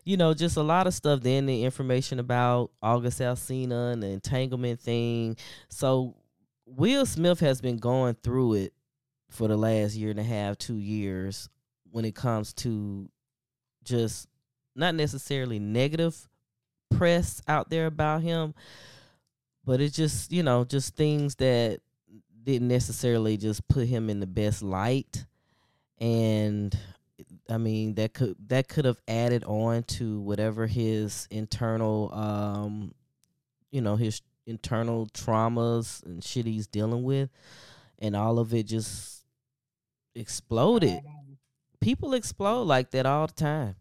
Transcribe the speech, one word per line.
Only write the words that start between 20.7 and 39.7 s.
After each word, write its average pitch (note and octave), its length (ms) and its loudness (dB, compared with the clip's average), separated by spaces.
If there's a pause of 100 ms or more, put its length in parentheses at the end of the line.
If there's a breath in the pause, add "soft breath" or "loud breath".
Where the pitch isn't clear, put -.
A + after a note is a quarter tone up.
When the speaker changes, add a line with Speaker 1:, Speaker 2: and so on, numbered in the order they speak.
Speaker 1:
things D3+ 400 2
that A#2 440 2 (640)
didn't B2 240 2
necessarily A#2 680 2
just G#2 300 -4
put B2 200 2
him A2+ 220 0
in G#2 100 -2
the G2 80 -4
best G#2 340 0
light. G#2 640 -2 (720)
And, G#2+ 800 0 (720 loud breath)
I A2+ 80 -2
mean, A2 380 -2
that G#2+ 180 -2
could, G#2 220 -2 (120)
that B2+ 200 2
could D3 180 -2
have A#2+ 220 2
added A#2 380 0
on A2+ 380 0
to G#2+ 380 -4
whatever G#2+ 460 -2
his A2 640 -2
internal, A2 800 -2
um, G#2 800 -4 (800)
you C#3 100 -2
know, G#2 140 2
his A2 260 0 (260)
internal A2+ 600 -2
traumas A#2 1000 0
and F2 180 -12
shit A#2+ 220 -4
he's A2 220 -4
dealing A2+ 360 -2
with, C3+ 260 0 (720 loud breath)
and G#2 160 -2
all A2+ 240 2
of A2+ 140 0
it A2+ 140 2
just - 560 -6 (920)